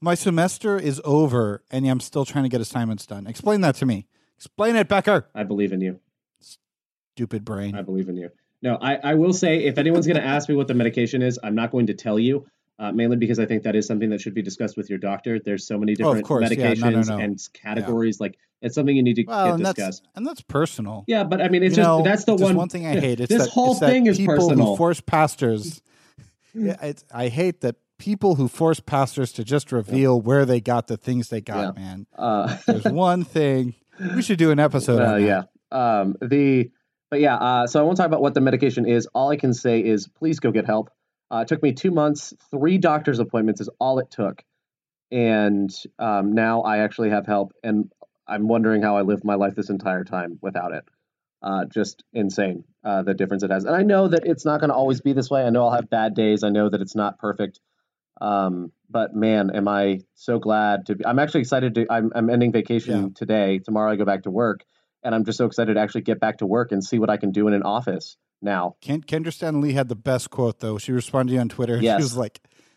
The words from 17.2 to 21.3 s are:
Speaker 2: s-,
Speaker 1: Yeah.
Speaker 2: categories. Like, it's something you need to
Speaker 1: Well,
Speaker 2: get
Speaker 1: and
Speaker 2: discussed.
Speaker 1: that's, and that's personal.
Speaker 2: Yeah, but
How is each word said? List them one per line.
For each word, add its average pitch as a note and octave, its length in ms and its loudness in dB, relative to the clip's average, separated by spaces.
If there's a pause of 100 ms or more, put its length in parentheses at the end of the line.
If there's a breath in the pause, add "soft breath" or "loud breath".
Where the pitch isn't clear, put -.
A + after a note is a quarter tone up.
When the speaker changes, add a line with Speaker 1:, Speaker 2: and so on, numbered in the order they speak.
Speaker 2:
s-, - 200 -14
Speaker 1:
Yeah. - 60 -20
Speaker 2:
categories. A2 600 -2
Like, G2 180 -6 (240)
it's B2 120 -6
something C#3 220 2
you C3 60 4
need A#2+ 140 2
to A2+ 80 0
Speaker 1:
Well, G3+ 220 -2
Speaker 2:
get F3 80 2
Speaker 1:
and E3 100 -2
Speaker 2:
discussed. G2 400 -4
Speaker 1:
that's, - 120 -20
and A3+ 100 -6
that's D#4+ 140 -10
personal. A2 640 -4
Speaker 2:
Yeah, G#3+ 180 0
but F#3+ 180 -2